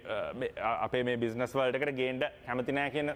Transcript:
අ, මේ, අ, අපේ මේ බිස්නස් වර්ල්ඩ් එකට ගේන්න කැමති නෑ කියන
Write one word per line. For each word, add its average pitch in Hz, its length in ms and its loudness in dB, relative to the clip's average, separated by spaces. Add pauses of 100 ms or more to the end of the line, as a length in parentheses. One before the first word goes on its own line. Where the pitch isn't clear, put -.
අ, 92 320 -2
මේ, 123 200 -2
අ, 107 160 0 (120)
අපේ 123 220 2
මේ 123 120 2
බිස්නස් 117 380 0
වර්ල්ඩ් 131 220 4
එකට 139 200 0
ගේන්න 127 260 0 (180)
කැමති 123 320 -2
නෑ 143 180 0
කියන 147 260 0